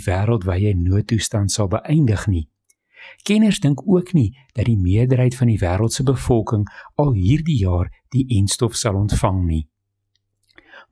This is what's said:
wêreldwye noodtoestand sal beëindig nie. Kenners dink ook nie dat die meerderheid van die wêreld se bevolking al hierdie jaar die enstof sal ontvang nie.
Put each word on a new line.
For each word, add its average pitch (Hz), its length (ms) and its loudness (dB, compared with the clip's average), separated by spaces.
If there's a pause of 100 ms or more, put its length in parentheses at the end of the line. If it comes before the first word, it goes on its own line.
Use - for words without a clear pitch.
wêreldwye 98 720 0
noodtoestand 101 720 -2
sal 101 200 -2
beëindig 113 560 0
nie. 85 200 -2 (800)
Kenners 208 340 2
dink 143 260 0
ook 180 280 0
nie 123 160 4 (240)
dat 104 160 0
die 110 80 2
meerderheid 123 560 2
van 120 160 0
die 107 80 0
wêreld 95 360 0
se 135 120 -2
bevolking 113 600 0 (280)
al 147 240 0
hierdie 143 400 0
jaar 90 320 0 (240)
die 131 120 0 (120)
enstof 98 400 -2
sal 104 200 -2
ontvang 98 480 0
nie. 80 180 -2 (1300)